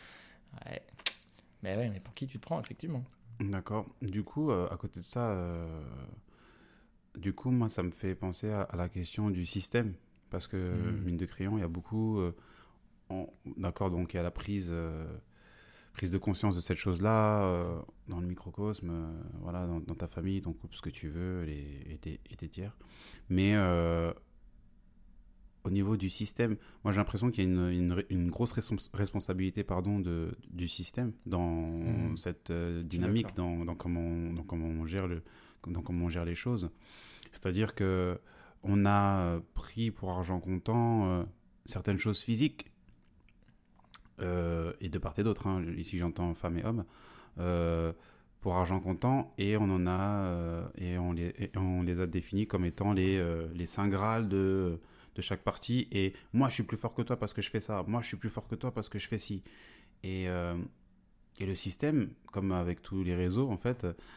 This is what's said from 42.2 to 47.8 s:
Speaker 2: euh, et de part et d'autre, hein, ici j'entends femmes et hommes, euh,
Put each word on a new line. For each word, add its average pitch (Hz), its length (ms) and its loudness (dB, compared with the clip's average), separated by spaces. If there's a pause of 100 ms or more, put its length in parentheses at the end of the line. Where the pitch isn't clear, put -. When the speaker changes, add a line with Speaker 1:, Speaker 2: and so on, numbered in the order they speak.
Speaker 2:
euh, 85 580 0
et - 100 -4
de 82 100 -2
part - 180 -4
et 104 60 4
d'autre, 107 240 2
hein, 92 160 2 (140)
ici 85 200 -4
j'entends 87 360 0
femmes 85 240 -2
et - 80 -2
hommes, 110 200 0 (540)
euh, 85 520 2 (500)